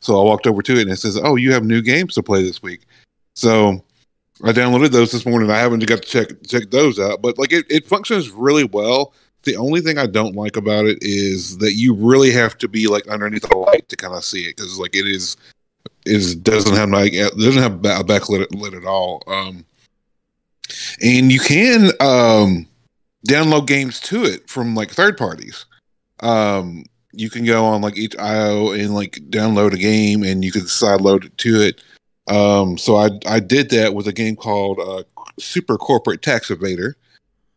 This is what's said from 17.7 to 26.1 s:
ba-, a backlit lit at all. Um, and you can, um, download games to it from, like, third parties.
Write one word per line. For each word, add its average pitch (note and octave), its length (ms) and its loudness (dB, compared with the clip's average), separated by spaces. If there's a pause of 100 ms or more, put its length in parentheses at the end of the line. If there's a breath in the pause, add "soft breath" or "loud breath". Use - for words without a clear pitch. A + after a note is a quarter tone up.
ba-, G2 200 -2
a - 20 -4
backlit G2 480 -2
lit G2+ 240 -12
at F2 100 -18
all. F#2 440 -4
Um, F#2+ 360 -8 (1400 loud breath)
and B2+ 320 4
you C3 60 4
can, G#3 600 4
um, A2+ 680 4 (640)
download D3+ 400 2
games C#3 320 -2
to A3 240 -4
it G2+ 260 -4
from, A#2 240 -4
like, G#2+ 160 -4
third G3+ 260 0
parties. - 480 -10 (560 soft breath)